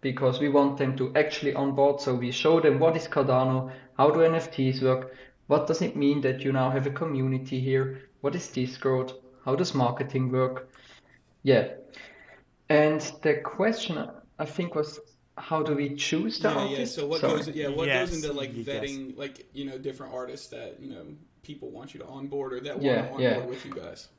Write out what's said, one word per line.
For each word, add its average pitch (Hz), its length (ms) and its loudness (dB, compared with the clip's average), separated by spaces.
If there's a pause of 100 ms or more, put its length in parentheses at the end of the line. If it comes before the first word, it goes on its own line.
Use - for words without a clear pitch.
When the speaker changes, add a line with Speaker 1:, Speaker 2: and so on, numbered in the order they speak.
Speaker 1:
because 127 380 0
we 143 100 2
want 139 280 4
them 131 180 0
to 131 200 -2
actually 151 380 2
onboard. 139 460 2
So 131 160 0
we 123 160 -2
show 165 280 4
them 143 200 4
what 160 160 4
is 156 120 -6
Cardano, 131 640 2 (260)
how 165 140 6
do 165 100 4
N 165 140 6
F 160 160 -4
Ts 131 300 0
work, 131 340 0 (320)
what 147 200 4
does 165 140 0
it - 140 -2
mean 143 260 2
that 131 200 0
you 135 100 0
now 131 180 2
have 135 180 0
a 139 40 -2
community 131 680 -2
here, 135 500 0 (120)
what 143 140 -2
is 175 120 -6
Discord, 127 640 -2 (320)
how 135 120 0
does 175 180 0
marketing 127 580 0
work? 127 380 0 (760)
Yeah. 131 260 6 (1000)
And 151 320 6 (200)
the 151 220 4
question, 190 640 -2 (320)
I 156 60 -2
think, 175 300 -6
was 151 240 -4 (380)
how 156 240 -2
do 151 140 0
we 143 200 -2
choose 180 440 -2
the - 100 2
Speaker 2:
Yeah, - 60 0
yeah, 135 140 -2
Speaker 1:
artist? 127 260 -4
Speaker 2:
so 147 120 -4
what 160 140 -2
Speaker 1:
Sorry. 151 160 2
Speaker 2:
goes, 147 120 -4
yeah, 147 180 -4
what 147 200 -2
Speaker 3:
Yes. 127 220 2
Speaker 2:
goes, 156 140 -4
yeah, 147 80 -4
like, 135 220 -6
Speaker 3:
Yes. 117 140 -8
Speaker 2:
vetting, 139 500 -8
like, 135 360 -12
you 139 120 -10
know, 131 120 -10
different 131 360 -10
artists - 360 -10
that, - 300 -14
you 135 100 -16
know, 101 160 -14 (380)
people 139 280 -14
want 131 220 -16
you - 60 -18
to - 60 -14
onboard 139 480 -8
or 123 80 -6
that 143 200 -6
Speaker 1:
Yeah, 127 300 2
Speaker 2:
wanna 127 120 -2
Speaker 1:
yeah. 123 120 6
Speaker 2:
onboard - 140 -6
with - 160 -10
you - 80 -12
guys? - 340 -14 (120)